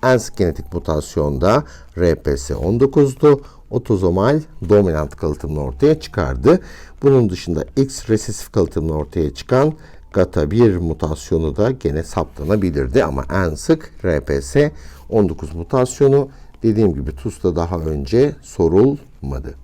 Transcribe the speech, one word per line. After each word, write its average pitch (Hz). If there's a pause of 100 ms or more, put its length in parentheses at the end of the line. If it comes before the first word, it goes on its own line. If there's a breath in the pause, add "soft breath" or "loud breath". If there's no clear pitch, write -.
En 127
sık -
genetik 85
mutasyonda 78 (340 loud breath)
R 85
P 71
S 69
on 107
dokuzdu. 139 (300 loud breath)
Otozomal 95 (280)
dominant 85
kalıtımını 76
ortaya 139
çıkardı. 78 (420 loud breath)
Bunun 131
dışında 85 (120)
X 135
resesif -
kalıtımını 80
ortaya 76
çıkan 139 (400 soft breath)
gata 85
bir 107
mutasyonu 80
da 107
gene 82
saptanabilirdi. 78
Ama 67
en 87
sık - (140)
R 82
P 69
S 147 (360 loud breath)
on 104
dokuz 76
mutasyonu, 131 (340 loud breath)
dediğim 107
gibi 69
tusta 92
daha 85
önce 80 (100)
sorulmadı. 82